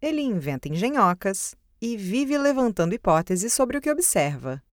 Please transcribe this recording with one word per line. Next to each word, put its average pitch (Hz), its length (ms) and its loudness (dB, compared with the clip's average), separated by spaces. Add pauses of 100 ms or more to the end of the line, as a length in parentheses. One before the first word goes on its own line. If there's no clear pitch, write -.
Ele 302 200 -2
inventa 151 480 -2
engenhocas 190 840 0 (260)
e 233 160 -4
vive 254 400 -2
levantando 247 580 2
hipóteses 185 560 2
sobre 262 260 0
o 285 40 -2
que 302 100 0
observa. 139 800 0